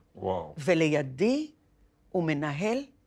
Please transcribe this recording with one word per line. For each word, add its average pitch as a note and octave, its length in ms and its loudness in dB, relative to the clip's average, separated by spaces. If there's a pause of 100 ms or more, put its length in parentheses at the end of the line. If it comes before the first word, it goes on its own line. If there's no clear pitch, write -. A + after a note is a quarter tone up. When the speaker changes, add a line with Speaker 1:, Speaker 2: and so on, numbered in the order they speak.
(140)
Speaker 1:
וואו. E3+ 420 -4
Speaker 2:
ולידי D#3+ 920 2 (580)
הוא F3+ 140 0
מנהל D#3+ 600 -2 (220)